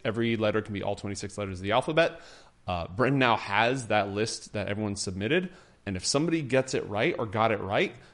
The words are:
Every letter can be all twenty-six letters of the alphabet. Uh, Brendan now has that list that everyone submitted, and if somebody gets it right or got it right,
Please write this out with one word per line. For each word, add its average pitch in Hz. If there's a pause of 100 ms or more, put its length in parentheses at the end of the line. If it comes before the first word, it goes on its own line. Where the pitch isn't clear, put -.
Every 117
letter 107
can 104
be 98
all 101
twenty-six 101
letters 95
of 92
the 101
alphabet. 156 (460)
Uh, 87
Brendan 127
now 120
has 117
that 104
list 104
that 104
everyone 101
submitted, 113 (360)
and 98
if -
somebody 165
gets 131
it -
right 107
or 117
got 110
it 107
right, 113 (180)